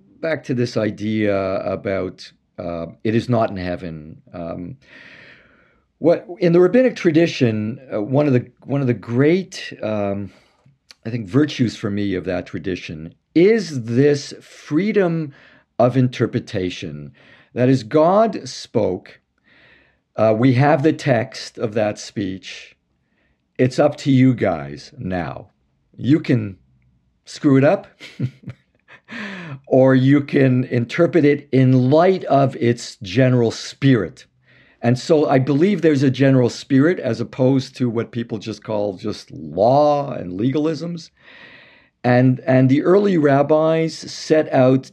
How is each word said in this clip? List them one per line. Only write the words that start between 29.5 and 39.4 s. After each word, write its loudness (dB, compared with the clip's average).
or 6
you 4
can 2
interpret 0
it 0
in 4
light 4
of 2
its -4
general 2
spirit. -2
And 0
so 2
I 2
believe 0
there's 2
a 2
general 2
spirit 0
as -4
opposed -2
to -2
what -6
people -8
just -12
call -6
just -10
law 0